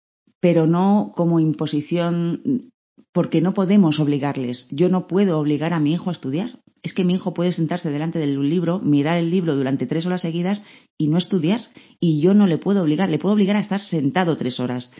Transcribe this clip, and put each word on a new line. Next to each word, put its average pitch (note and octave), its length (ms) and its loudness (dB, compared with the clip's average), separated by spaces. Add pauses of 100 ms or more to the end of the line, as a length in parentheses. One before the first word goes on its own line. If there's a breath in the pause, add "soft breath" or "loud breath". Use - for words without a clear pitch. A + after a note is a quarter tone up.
(400)
pero E3 260 4
no G3 500 2
como E3+ 240 2
imposición, D#3+ 1300 -2 (400)
porque E3 280 0
no F#3 140 0
podemos F#3 460 4
obligarles. C#3 720 -2
Yo E3+ 180 2
no F#3 160 0
puedo F3 340 2
obligar D3+ 340 0
a E3 60 0
mi D3+ 140 2
hijo F3 160 -4
a E3+ 40 -4
estudiar. D#3 460 -6 (240)
Es E3 100 -8
que F#3+ 100 -2
mi F3+ 100 2
hijo F#3 200 -4
puede F3 180 -2
sentarse E3 400 -4
delante D#3+ 260 -4
de C#3+ 200 -2
un C#3+ 120 0
libro, F3 300 0
mirar D3 380 2
el E3+ 120 0
libro E3+ 260 0
durante C3+ 300 -2
tres D#3+ 200 -4
horas F3+ 160 -4
seguidas E3+ 420 -4 (340 loud breath)
y D#3 100 0
no D#3 100 2
estudiar. F#3 440 0 (380 loud breath)
Y D#3 220 2
yo F#3 120 4
no G#3 140 6
le D#3 100 2
puedo F#3+ 240 0
obligar, D#3+ 280 0
le D3+ 100 0
puedo G3+ 160 0
obligar G#3 200 2
a G#3 60 0
estar G3 200 -4
sentado D#3+ 540 0
tres B2 240 -6
horas, B2 400 -6